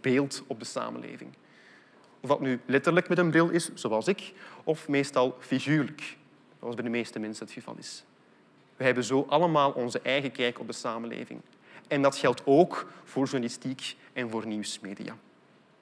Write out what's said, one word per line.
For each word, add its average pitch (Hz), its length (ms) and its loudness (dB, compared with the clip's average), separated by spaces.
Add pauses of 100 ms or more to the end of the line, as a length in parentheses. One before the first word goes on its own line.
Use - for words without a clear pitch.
beeld 135 460 2
op 117 120 -8
de 117 60 -10
samenleving. 120 640 -8 (920)
Of - 80 -8
dat 143 120 4
nu 127 260 0
letterlijk 156 420 4
met 175 100 4
een 175 120 4
bril 165 180 4
is, 165 260 0
zoals 110 340 0
ik, - 240 -2 (320)
of 156 240 -2
meestal 139 520 2
figuurlijk, 131 760 0 (440)
zoals 120 140 -8
bij 117 100 -6
de 120 60 -2
meeste 117 280 -4
mensen 107 260 -8
het 101 100 -16
geval 120 240 -14
is. - 260 -16 (720)
We 131 80 -4
hebben 127 200 4
zo 135 240 2
allemaal 151 420 4
onze 123 300 -4
eigen 135 320 -2
kijk 120 280 -2
op 123 60 -10
de 113 60 -10
samenleving. 117 680 -8 (480)
En 143 140 2
dat 139 140 4
geldt 123 280 2
ook 156 420 6 (180)
voor - 200 -2
journalistiek 131 720 -6 (160)
en 123 180 -6
voor 110 160 -4
nieuwsmedia. 101 720 -8 (640)